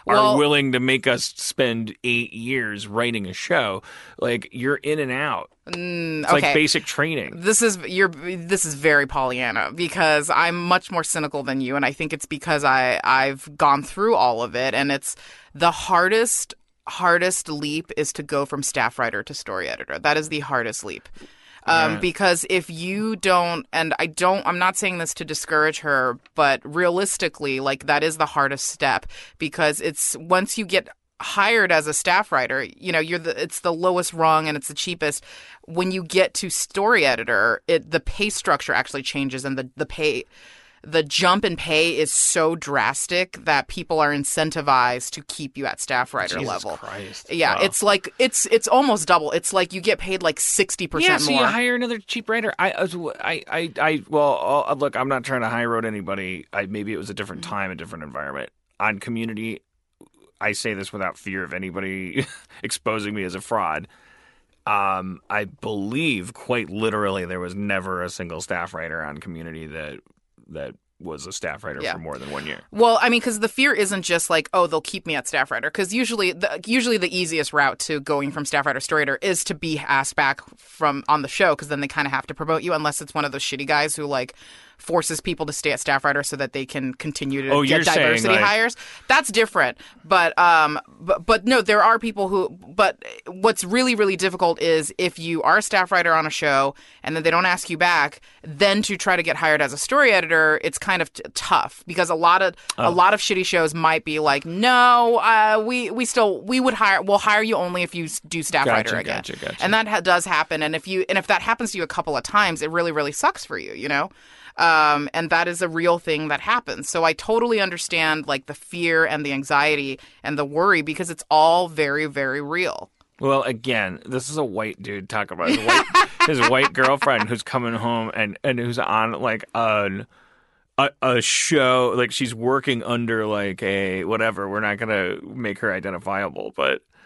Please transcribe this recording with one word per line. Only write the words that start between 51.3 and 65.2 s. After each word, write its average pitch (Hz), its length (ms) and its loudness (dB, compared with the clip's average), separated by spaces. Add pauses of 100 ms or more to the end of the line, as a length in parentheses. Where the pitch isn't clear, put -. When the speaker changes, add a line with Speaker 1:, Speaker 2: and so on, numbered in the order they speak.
Speaker 2:
you - 60 2
Speaker 1:
more. - 80 4
Speaker 2:
hire 247 300 0
another 240 240 -4
cheap - 280 -8
writer. 220 320 -2
I, 185 120 2 (500)
I, 160 260 -4
I, 165 320 -4
I, 156 300 2
well, 139 580 2
uh, 143 60 0
look, 143 240 -2
I'm 127 100 -2
not 131 160 -2
trying 131 180 -2
to 113 60 -2
high 117 160 -2
road 117 220 -2
anybody. 98 680 -8
I, 101 140 -2
maybe 104 260 -6
it 104 60 -4
was 98 120 -10
a 104 40 -10
different 95 300 -10
Speaker 1:
Mm-hmm. - 80 -14
Speaker 2:
time, 98 200 -4
a 90 40 -10
different 82 280 -14
environment. 69 460 -10 (320)
On 104 180 0
Community, 113 640 -8 (800)
I 107 100 0
say 107 220 -4
this 95 180 -8
without 95 260 -6
fear 95 280 -8
of 71 80 -10
anybody 95 720 -6 (180)
<laughs> - 200 -20
exposing 110 520 -4
me 101 80 -4
as 90 120 -6
a 95 40 -6
fraud. 87 480 -4 (800)
Um, 95 540 -2 (100)